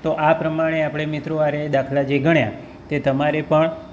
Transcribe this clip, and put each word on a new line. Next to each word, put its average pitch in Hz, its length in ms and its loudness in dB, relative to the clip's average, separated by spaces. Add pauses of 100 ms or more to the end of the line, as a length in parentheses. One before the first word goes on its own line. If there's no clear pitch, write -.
તો 160 80 0
આ 156 220 2
પ્રમાણે 160 500 0
આપણે 151 220 -4
મિત્રો 156 320 -4
આ 151 120 2 (220)
દાખલા 135 320 0
જે 139 160 0
ગણ્યા 139 320 2 (380)
તે 147 100 0
તમારે 143 420 0
પણ 156 280 2 (240)